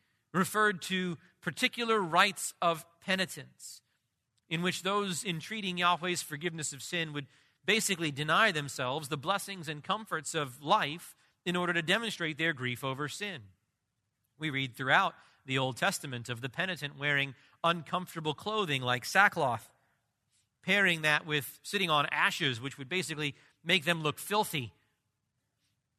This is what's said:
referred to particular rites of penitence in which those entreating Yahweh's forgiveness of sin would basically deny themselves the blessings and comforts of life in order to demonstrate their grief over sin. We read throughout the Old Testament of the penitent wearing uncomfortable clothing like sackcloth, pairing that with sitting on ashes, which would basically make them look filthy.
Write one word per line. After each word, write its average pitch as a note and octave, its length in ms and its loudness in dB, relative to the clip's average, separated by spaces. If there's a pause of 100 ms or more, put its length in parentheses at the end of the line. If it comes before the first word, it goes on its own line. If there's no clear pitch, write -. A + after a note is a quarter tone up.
(320)
referred G3 500 2
to F#3 360 -2 (220)
particular A3+ 600 0
rites F#3 640 4
of E3 240 2 (140)
penitence F3 800 -6 (680)
in E3 120 -2
which F3+ 220 0
those G3 420 0
entreating F3+ 540 -4
Yahweh's F3 440 2
forgiveness D#3 500 -6
of C3 100 -12
sin E3 300 -4
would C#3+ 140 -6 (380)
basically F#3 460 2
deny D#3+ 420 4
themselves C#3+ 560 -4
the D3+ 80 -2
blessings F3+ 520 -4
and D3 140 -8
comforts F#3+ 520 -4
of C#3+ 280 -4
life E3+ 540 2 (300)
in F3 100 0
order F3 160 2
to E3+ 80 2
demonstrate F3 560 0
their E3 160 0
grief B2 320 -4
over C3+ 240 -4
sin. F3+ 340 -8 (960)
We D#3 120 -2
read C3+ 260 -2
throughout D#3+ 380 2 (320)
the C3 100 -2
Old C3 220 0
Testament C3+ 500 -2
of A#2+ 140 -6
the C3 80 -6
penitent D3+ 480 -6
wearing C#3 360 0 (300)
uncomfortable E3+ 680 -2
clothing F#3 480 -2
like B2 240 0
sackcloth, E3 680 2 (880)
pairing F#3 400 4
that D3+ 220 4
with D3+ 380 -4
sitting F#3+ 260 -2
on D3+ 240 4
ashes, D3+ 480 0
which C3 160 -8
would C3 120 -12
basically D3+ 460 -4 (300)
make E3 220 4
them E3+ 160 2
look D3+ 160 0
filthy. D#3+ 560 -2 (1200)